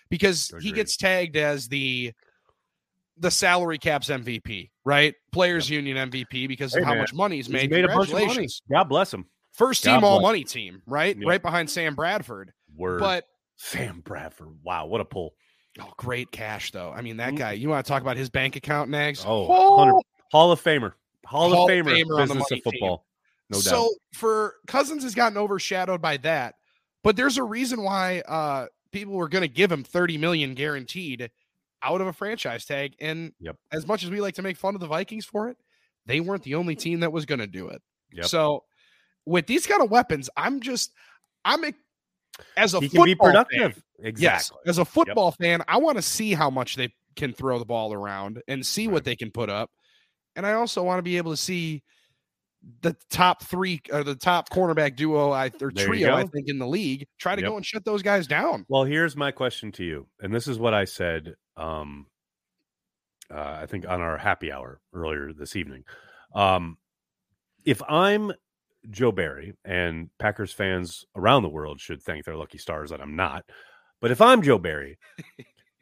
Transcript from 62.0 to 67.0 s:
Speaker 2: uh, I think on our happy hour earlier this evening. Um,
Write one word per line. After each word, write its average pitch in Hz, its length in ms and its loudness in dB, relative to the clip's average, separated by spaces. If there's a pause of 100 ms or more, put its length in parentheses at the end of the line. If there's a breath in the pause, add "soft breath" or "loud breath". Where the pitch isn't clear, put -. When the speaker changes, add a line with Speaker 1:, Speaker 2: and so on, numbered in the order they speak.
Speaker 2:
uh, 76 300 -10
I 78 40 -12
think 87 220 -10
on 90 140 -4
our 82 160 -4
happy 85 340 -2
hour 67 300 -16 (120)
earlier 78 400 -6
this 73 220 -14
evening. 69 280 -10 (500 loud breath)
Um, 92 440 2 (880)